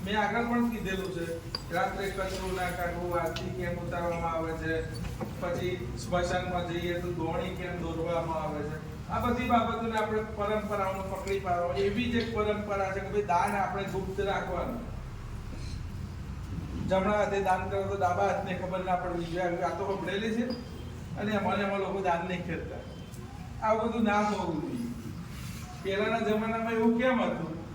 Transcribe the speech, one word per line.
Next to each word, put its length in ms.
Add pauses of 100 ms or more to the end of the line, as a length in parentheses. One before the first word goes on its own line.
મેં 140
આગળ 240
પણ 260
કીધેલું 460
છે, 200 (380)
રાત્રે 360
કચરો 420
ના 180
કાઢવો, 440
આરતી 360
કેમ 280
ઉતારવામાં 560
આવે 200
છે, 280 (600)
પછી 560
સ્મશાનમાં 720
જઈએ 240
તો 180
દોણી 440
કેમ 220
દોરવામાં 680
આવે 200
છે, 260 (200)
આ 100
બધી 240
બાબતોને 540
આપણે 240
પરંપરાઓને 800
પકડી 380
પાડવા. 360
એવી 360
જ 40
એક 200
પરંપરા 560
છે 80
કે 100
ભાઈ 120
દાન 340
આપણે 280
ગુપ્ત 360
રાખવાનું. 800 (1900)
જમણા 300
હાથે 260
દાન 260
કરો 140
તો 140
ડાબા 280
હાથને 280
ખબર 300
ના 120
પડવી 300
જોઈએ. 360
આ 80
તો 160
સાંભળેલી 500
છે 140 (720)
અને 120
એમાં 260
ને 60
એમાં 160
લોકો 220
દાન 260
નહીં 200
કરતા. 300 (880)
આવું 220
બધું 140
ના 180
હોવું 400
જોઈએ. 280 (920)
પહેલાના 360
જમાનામાં 540
એવું 260
કેમ 220
હતું 420 (120)